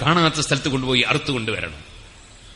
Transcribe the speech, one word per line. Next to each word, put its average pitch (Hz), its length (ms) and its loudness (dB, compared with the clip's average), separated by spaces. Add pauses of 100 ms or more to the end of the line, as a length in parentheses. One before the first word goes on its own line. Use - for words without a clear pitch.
കാണാത്ത 160 320 2
സ്ഥലത്ത് 143 340 0
കൊണ്ടുപോയി 131 400 2
അറുത്തു 139 240 0
കൊണ്ടുവരണം." 98 520 -6 (720)